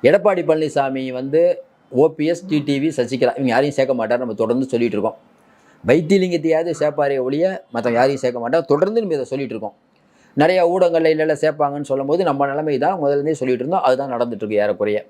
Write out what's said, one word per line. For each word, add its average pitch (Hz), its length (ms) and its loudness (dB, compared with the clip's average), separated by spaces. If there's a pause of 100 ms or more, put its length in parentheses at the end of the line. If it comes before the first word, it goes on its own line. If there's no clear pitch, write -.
எடப்பாடி 180 400 4
பழனிசாமி 135 680 -2
வந்து 143 500 0 (280)
ஓ 143 180 4
பி 151 180 -4
எஸ், 170 200 -4
டி 151 120 0
டி 143 200 -2
வி, 151 180 -2
சசிகலா 123 260 -2
இவங்க 127 200 0
யாரையும் 135 320 0
சேர்க்க 135 200 0
மாட்டார். 117 240 -2
நம்ம 120 160 -6
தொடர்ந்து 120 320 0
சொல்லிட்டு 117 320 -2
இருக்கோம். - 200 -4 (680)
வைத்திலிங்கத்தையாவது 165 960 2
சேர்ப்பாரே 143 420 0
ஒழிய 156 420 -2 (100)
மத்த 117 180 0
யாரையும் 131 240 2
சேர்க்க 123 240 -2
மாட்டார். 131 240 0
தொடர்ந்து 185 360 2
நம்ம 190 140 -2
இதை 131 120 -4
சொல்லிட்டு 131 280 -6
இருக்கோம். 110 240 -10 (560)
நிறைய 175 440 2
ஊடகங்கள்ல 165 280 2
இல்ல, 156 160 2
இல்ல 156 120 2
சேர்ப்பாங்கன்னு 147 500 -2
சொல்லும்போது 139 400 -2
நம்ம 139 220 0
நிலைமை 143 320 -2
தான் 165 240 0
முதல்ல 143 100 0
இருந்தே 143 220 0
சொல்லிட்டு 127 300 -2
இருந்தோம். 170 200 -2
அதுதான் 131 280 0
நடந்துட்டு 117 240 -4
இருக்கு 107 200 -4
ஏறக்குறைய. 104 540 -2